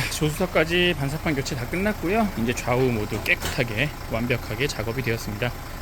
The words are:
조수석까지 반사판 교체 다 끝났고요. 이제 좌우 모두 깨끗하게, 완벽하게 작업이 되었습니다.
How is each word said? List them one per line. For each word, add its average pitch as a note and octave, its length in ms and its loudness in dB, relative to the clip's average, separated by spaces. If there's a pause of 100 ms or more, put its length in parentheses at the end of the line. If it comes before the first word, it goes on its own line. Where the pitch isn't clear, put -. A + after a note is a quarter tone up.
(120)
조수석까지 F3 880 2
반사판 C#3+ 340 0
교체 C3+ 220 -2
다 A#2+ 120 -4
끝났고요. G3+ 600 0 (140)
이제 A#2+ 100 2
좌우 B2 380 2
모두 G#2+ 320 0
깨끗하게, C3+ 640 0 (220)
완벽하게 A#2+ 560 0
작업이 A2+ 340 -2
되었습니다. A2+ 500 -2 (300)